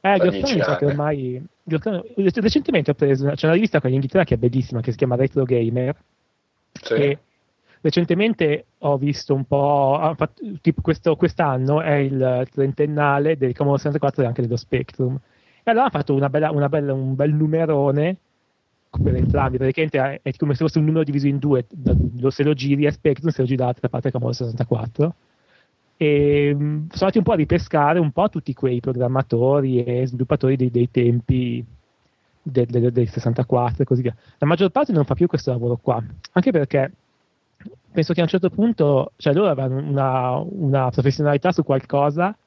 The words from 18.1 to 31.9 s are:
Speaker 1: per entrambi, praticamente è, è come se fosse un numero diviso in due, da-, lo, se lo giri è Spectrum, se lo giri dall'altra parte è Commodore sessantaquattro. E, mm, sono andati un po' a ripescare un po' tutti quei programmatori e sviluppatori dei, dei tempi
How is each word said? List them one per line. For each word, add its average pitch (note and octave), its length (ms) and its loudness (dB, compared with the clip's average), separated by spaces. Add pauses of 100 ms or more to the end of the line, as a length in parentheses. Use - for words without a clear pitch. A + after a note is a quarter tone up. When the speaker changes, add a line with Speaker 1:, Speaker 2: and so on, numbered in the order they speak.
Speaker 1:
per - 140 2
entrambi, C3 420 0
praticamente C#3 400 -2
è, C#3 240 -4
è C3+ 140 -4
come D3 180 0
se B2 100 -2
fosse D#3+ 140 0
un D3+ 60 2
numero D#3+ 180 2
diviso C#3+ 240 0
in C#3 120 0
due, C3 300 0
da-, - 260 0 (260)
lo, C3+ 100 2
se C#3+ 140 -2
lo D3+ 100 2
giri C#3 300 0
è C#3+ 80 2
Spectrum, C#3+ 380 -2
se - 100 -4
lo B2+ 60 2
giri B2+ 120 0
dall'altra B2 300 -2
parte B2 200 -4
è B2 40 -2
Commodore B2 240 -4
sessantaquattro. A#2 800 -2 (840)
E, C#3+ 560 2
mm, C#3+ 40 -2
sono D3+ 300 -4 (120)
andati F#3+ 180 2
un F#3+ 60 2
po' A#3 80 2
a G3+ 40 2
ripescare D#3 640 2
un D#3 140 2
po' G3+ 160 0
tutti D3 240 -6
quei B2 280 -2
programmatori B2+ 1000 0
e B2 240 -2
sviluppatori C3 500 0
dei, B2 140 0
dei B2 200 0
tempi A#2+ 720 0 (760)